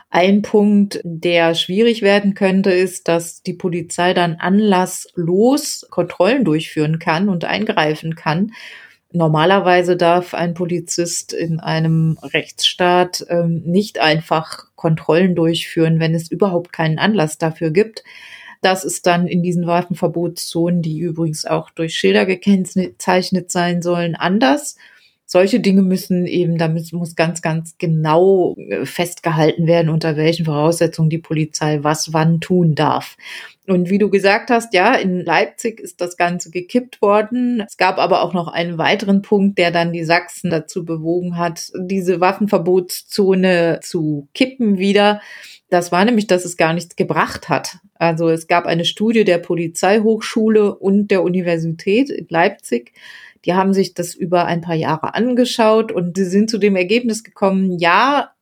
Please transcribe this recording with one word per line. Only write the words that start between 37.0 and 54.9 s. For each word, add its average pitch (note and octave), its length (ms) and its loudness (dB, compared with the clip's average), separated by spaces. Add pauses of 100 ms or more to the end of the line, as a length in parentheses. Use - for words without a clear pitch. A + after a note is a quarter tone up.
worden. A3 640 0
Es - 100 -20
gab F3+ 220 2
aber F3 240 2
auch E3 100 -4
noch E3+ 160 -2
einen E3+ 280 -6
weiteren G3 460 0
Punkt, G3 360 0
der F3 120 2
dann E3+ 220 0
die E3+ 120 -4
Sachsen F3 460 -2
dazu E3 340 -4
bewogen E3+ 520 -4
hat, E3+ 400 -6
diese F3+ 440 -2
Waffenverbotszone F#3 1600 2
zu D3+ 520 -4
kippen A#3+ 440 0
wieder. G3+ 420 2 (500)
Das F3 200 2
war F3+ 140 2
nämlich, G#3+ 220 2
dass F3+ 180 0
es E3+ 140 -12
gar E3 160 2
nichts E3+ 220 -8
gebracht E3 520 -4
hat. - 300 -4 (160)
Also E3 340 0
es E3 200 -2
gab F3 180 0
eine E3 180 0
Studie A3 400 0
der F3 140 2
Polizeihochschule G#3+ 1400 0
und G3+ 360 0
der F#3+ 120 2
Universität F3 880 0
in - 180 -10
Leipzig. - 640 -2 (520)
Die E3+ 100 0
haben F#3+ 180 2
sich F#3+ 220 0
das F3 200 -8
über F3 300 0
ein E3+ 160 -2
paar E3 160 -4
Jahre D#3 380 -2